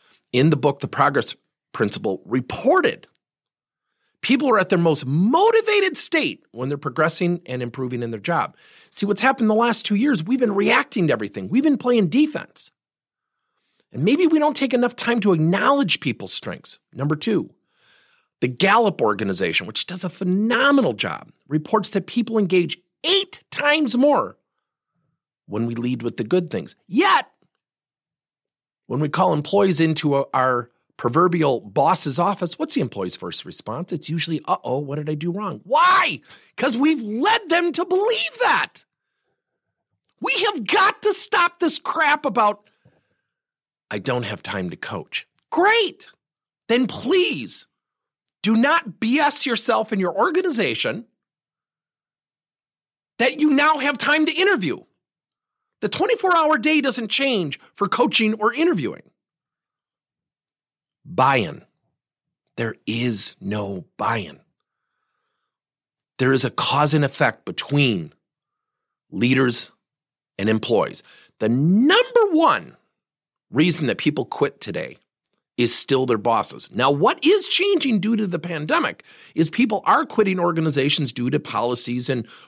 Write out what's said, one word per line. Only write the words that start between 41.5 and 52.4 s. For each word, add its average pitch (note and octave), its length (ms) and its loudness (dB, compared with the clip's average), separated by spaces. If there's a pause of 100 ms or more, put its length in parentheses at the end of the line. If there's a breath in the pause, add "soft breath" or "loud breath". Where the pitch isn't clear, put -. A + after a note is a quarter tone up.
this - 200 0
crap D4+ 480 0
about, G#3 420 0 (1200)
"I G#2+ 100 -6
don't B2 240 -2
have G#2 200 -8
time F#2 260 -6
to F2 80 -12
coach." - 500 -10 (220)
Great. G#4 600 0 (580)
Then A#3+ 180 2
please C#4+ 800 -2 (800)
do A3 120 4
not C#4 440 2
B A#3+ 200 2
S C#4+ 280 0
yourself A3 440 0
in G3 80 0
your F3+ 160 0
organization A3+ 920 0 (2000)